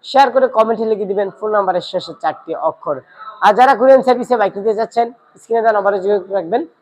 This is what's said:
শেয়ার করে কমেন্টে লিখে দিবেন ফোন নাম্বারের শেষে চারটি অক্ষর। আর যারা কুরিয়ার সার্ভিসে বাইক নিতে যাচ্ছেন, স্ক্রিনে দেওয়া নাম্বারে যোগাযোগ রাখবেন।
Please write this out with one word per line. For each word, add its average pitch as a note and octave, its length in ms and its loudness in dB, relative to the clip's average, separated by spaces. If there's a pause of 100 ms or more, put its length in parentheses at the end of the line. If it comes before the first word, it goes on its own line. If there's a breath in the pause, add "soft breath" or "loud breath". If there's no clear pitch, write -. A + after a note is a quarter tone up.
শেয়ার C4+ 280 2
করে B3+ 160 2
কমেন্টে A3 380 0
লিখে G#3+ 200 -2
দিবেন F#3+ 240 -2
ফোন G#3+ 220 -10
নাম্বারের F#3 300 -2
শেষে E3+ 400 -8
চারটি D#3+ 340 -6
অক্ষর। D3+ 420 -6 (440 loud breath)
আর G3+ 120 4
যারা B3+ 220 4
কুরিয়ার C4 280 6
সার্ভিসে B3 340 0
বাইক G3+ 180 0
নিতে G3+ 180 -2
যাচ্ছেন, A3+ 340 -2 (300)
স্ক্রিনে A3+ 240 -4
দেওয়া A3 120 2
নাম্বারে G3+ 260 0
যোগাযোগ G3 320 -2
রাখবেন। F#3+ 300 -2 (200)